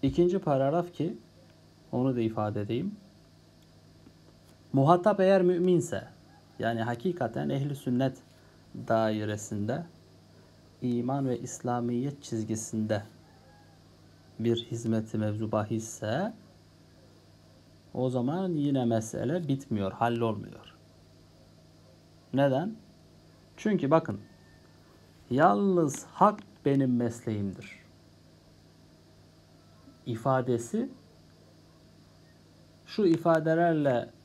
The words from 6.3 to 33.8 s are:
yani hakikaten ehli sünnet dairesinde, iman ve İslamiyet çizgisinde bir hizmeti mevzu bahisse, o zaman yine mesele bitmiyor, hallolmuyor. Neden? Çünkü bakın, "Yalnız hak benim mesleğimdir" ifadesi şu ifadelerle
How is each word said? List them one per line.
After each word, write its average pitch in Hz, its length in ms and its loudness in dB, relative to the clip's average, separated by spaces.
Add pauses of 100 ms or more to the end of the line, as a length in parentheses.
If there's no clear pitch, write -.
yani 113 240 -2
hakikaten 131 680 -4
ehli 143 280 -2
sünnet 135 420 0 (720)
dairesinde, 110 1000 -2 (960)
iman 127 460 -2
ve 123 120 -2
İslamiyet 123 840 -4
çizgisinde 110 800 -4 (1400)
bir 117 260 0
hizmeti 113 540 -4
mevzu 107 340 -4
bahisse, 113 800 -4 (1600)
o 127 160 0
zaman 143 420 -2
yine 143 320 0
mesele 120 640 -2
bitmiyor, 113 440 -4
hallolmuyor. 117 840 -4 (1600)
Neden? 143 420 2 (800)
Çünkü 180 340 0
bakın, 156 300 2 (1080)
"Yalnız 175 760 4
hak 208 360 2 (240)
benim 135 320 4
mesleğimdir" 110 840 -4 (2250)
ifadesi 127 840 0 (2000)
şu 208 200 0
ifadelerle 160 1040 2 (140)